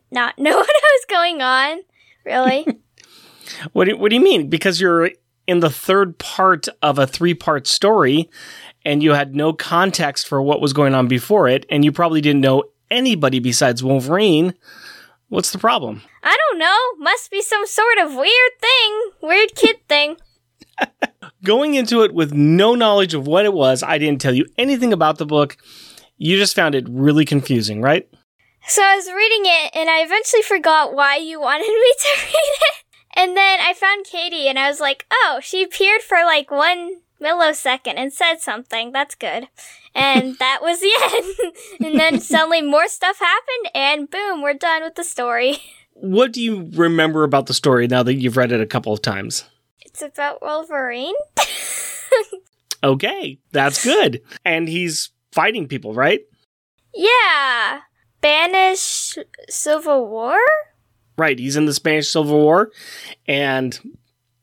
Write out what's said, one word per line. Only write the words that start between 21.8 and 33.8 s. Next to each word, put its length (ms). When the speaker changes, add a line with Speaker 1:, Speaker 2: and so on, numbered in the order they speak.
Speaker 2:
it 120
with 180
no 420
knowledge 380
of 140
what 180
it 80
was, 300
I 160
didn't 220
tell 120
you 140
anything 340
about 280
the 80
book. 280
You 200
just 180
found 180
it 160
really 360
confusing, 560
right? 260
Speaker 1:
So 160
I 120
was 120
reading 380
it, 300
and 140
I 140
eventually 380
forgot 540
why 220
you 220
wanted 280
<laughs> 0
me 320
to 100
read 80
it. 380
And 200
then 240
I 120
found 320